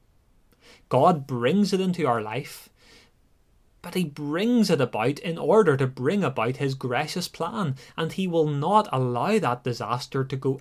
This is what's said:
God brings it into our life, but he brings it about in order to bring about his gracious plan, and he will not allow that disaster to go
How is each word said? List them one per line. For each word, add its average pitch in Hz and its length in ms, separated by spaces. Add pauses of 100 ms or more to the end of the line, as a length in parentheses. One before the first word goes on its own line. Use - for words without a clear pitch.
(920)
God 139 360
brings 160 460
it 190 80
into 175 260
our 117 140
life, 113 480 (1120)
but 175 140
he 185 80
brings 170 640
it 160 120
about 123 400
in 170 180
order 160 380
to 135 100
bring 151 380
about 127 320
his 139 180
gracious 135 540
plan, 160 480 (200)
and 165 160
he 190 140
will 165 220
not 170 420
allow 131 480
that 127 240
disaster 123 640
to 135 120
go 135 240